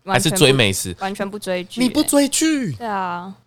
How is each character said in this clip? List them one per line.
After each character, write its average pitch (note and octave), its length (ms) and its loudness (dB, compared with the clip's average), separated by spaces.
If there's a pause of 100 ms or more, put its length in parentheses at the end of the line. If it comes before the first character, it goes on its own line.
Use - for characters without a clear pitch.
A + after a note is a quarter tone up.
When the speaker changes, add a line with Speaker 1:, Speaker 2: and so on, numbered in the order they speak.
Speaker 1:
完 F#3+ 140 0
全 F#3 140 2
不 F#3+ 40 -2
Speaker 2:
还 - 20 -2
是 E3 40 2
追 C3+ 120 8
美 A2 180 4
食？ F#2 300 -4
Speaker 1:
完 F#3+ 120 -4
全 G3 160 -6
不 G#3 80 -12
追 F#3 280 -6
剧 A3+ 160 -6
欸。 - 20 2
Speaker 2:
你 B3+ 60 2
不 D4+ 120 0
追 C#4+ 280 4
剧？ C#4+ 460 0
Speaker 1:
对 A3+ 120 -8
啊， F#3 480 -6 (100)